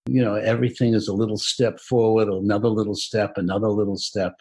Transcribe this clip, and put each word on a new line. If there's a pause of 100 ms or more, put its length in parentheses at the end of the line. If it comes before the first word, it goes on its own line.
You
know,
everything
is
a
little
step
forward,
another
little
step,
another
little
step.